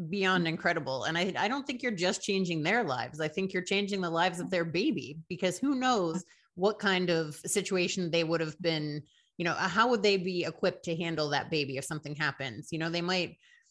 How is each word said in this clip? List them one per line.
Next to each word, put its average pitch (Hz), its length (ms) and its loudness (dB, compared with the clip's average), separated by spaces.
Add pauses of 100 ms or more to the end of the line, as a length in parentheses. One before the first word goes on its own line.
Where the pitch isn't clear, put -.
beyond 185 380 2
incredible. 151 580 0
And 160 120 0
I, 180 220 0
I 196 100 2
don't 269 180 -4
think 247 160 -6
you're 247 100 -2
just 180 300 0
changing 175 400 0
their 214 220 2
lives. 131 360 -4
I 156 80 0
think 190 240 -4
you're 185 100 -2
changing 202 380 0
the 170 100 -2
lives 170 300 2
of 180 100 -4
their 175 140 2
baby, 160 540 -2 (100)
because 180 300 0
who 269 180 0
knows 190 480 2 (320)
what 196 220 2
kind 185 320 2
of 160 240 2
situation 185 760 0
they 170 120 4
would 160 180 2
have 156 200 -4
been, 151 420 -2 (360)
you 170 60 -2
know, 165 100 0
how 202 340 2
would 233 140 2
they 202 140 6
be 175 280 0
equipped 175 400 -2
to 165 120 -2
handle 160 340 0
that 143 200 0
baby 135 260 0
if 135 80 -6
something 151 300 -8
happens? 139 560 -4
You 160 80 -4
know, 165 120 -2
they 170 100 0
might, 175 360 -2 (340)